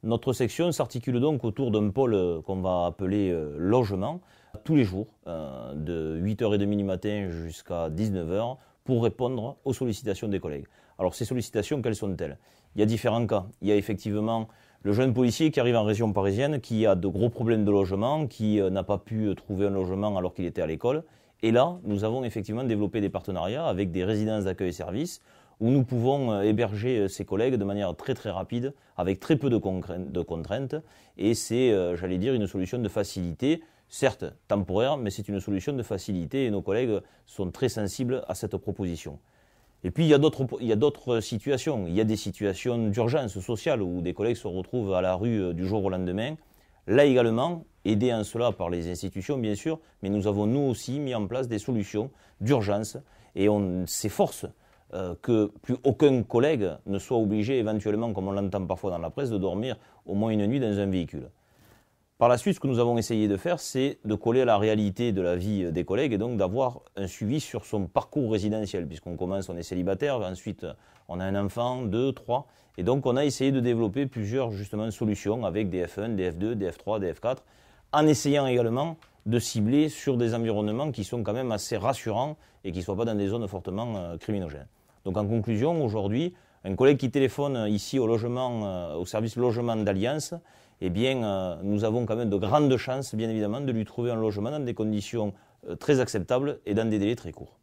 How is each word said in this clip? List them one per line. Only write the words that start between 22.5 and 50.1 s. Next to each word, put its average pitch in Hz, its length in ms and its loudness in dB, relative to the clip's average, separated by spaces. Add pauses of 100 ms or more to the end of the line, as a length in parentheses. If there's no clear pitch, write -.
développé 107 360 0
des 98 80 0
partenariats 95 560 -4
avec 95 280 -2
des 90 100 -2
résidences 107 400 0
d'accueil 92 280 -2
et - 20 -6
services 98 480 -6 (400)
où 113 100 2
nous 135 140 6
pouvons, 127 480 0
euh, 101 100 0
héberger, 110 560 2
euh, 98 100 2
ces 95 160 -6
collègues 113 300 0
de 104 100 0
manière 98 300 -2
très, - 200 -4
très 110 160 -8
rapide, 120 440 -4 (220)
avec 92 240 0
très 160 160 2
peu 135 140 2
de 156 60 6
concra-, 90 420 -2
de 87 220 -4
contraintes. 92 540 -4 (420)
Et 110 180 2
c'est, 120 360 2
euh, 90 240 2
j'allais 90 240 -2
dire, 120 160 0
une 104 140 0
solution 95 320 -4
de 110 80 0
facilité, 98 760 -2 (260)
certes - 360 0 (240)
temporaire, 104 480 0
mais 113 140 -4
c'est 98 180 -10
une 101 100 -2
solution 101 360 -4
de 123 100 -4
facilité 98 600 -4
et 113 40 0
nos 98 120 -2
collègues 107 360 0 (260)
sont 92 280 -6
très - 160 0
sensibles 123 580 -2
à - 80 -4
cette 101 220 -6
proposition. 87 640 -6 (640)
Et 92 60 0
puis, 165 140 2
il 160 40 4
y 151 60 10
a 139 40 8
d'autres, 143 280 4 (140)
il 120 80 -2
y 110 40 4
a 107 40 4
d'autres 123 420 2
situations. 123 720 -2
Il 85 60 -2
y 101 60 4
a 110 40 6
des 110 100 2
situations 107 760 -2
d'urgence 117 520 0
sociale 117 420 0
où 90 180 -2
des 87 140 -2
collègues 113 220 0
se - 100 -10
retrouvent 95 480 -2
à 90 60 4
la 92 160 2
rue, 107 260 0
euh, 90 100 0
du 87 140 -2
jour 98 180 0
au 98 60 2
lendemain. 92 460 -2 (500)
Là 131 180 6
également, 131 600 4 (200)
aidés 110 300 4
en 110 80 0
cela 113 300 0
par 87 180 -4
les 85 180 -2
institutions, 95 500 -4
bien 110 180 -2
sûr, 156 240 -4 (200)
mais 98 80 -4
nous 101 200 2